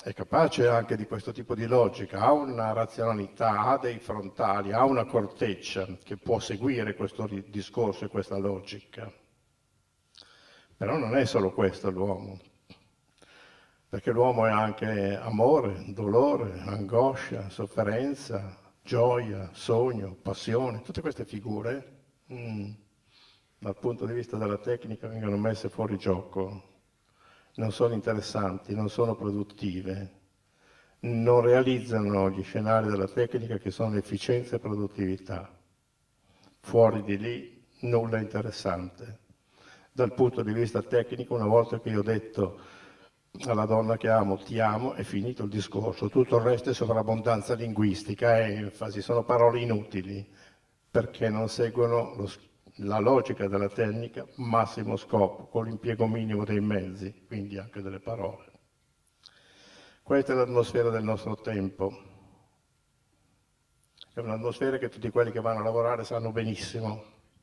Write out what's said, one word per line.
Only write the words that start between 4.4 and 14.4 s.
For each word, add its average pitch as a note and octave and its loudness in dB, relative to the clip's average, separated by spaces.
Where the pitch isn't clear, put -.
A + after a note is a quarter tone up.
ha A#2 4
una B2 4
corteccia G#2 -2
che G#2 -10
può A2+ -2
seguire A2 -4
questo G#2+ -6
ri-, G2+ -8
discorso G#2 -2
e - -4
questa G2+ -4
logica. G2+ -6
Però F#2+ -2
non A2 0
è C3+ 4
solo G2 2
questo - 0
l'uomo, F#2+ -4
perché A#2+ -4
l'uomo A#2 4